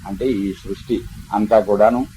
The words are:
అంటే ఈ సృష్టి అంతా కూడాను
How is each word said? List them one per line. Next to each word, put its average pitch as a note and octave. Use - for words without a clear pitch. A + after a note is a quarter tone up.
అంటే G2+
ఈ G2+
సృష్టి G2+
అంతా G#2+
కూడాను G#2+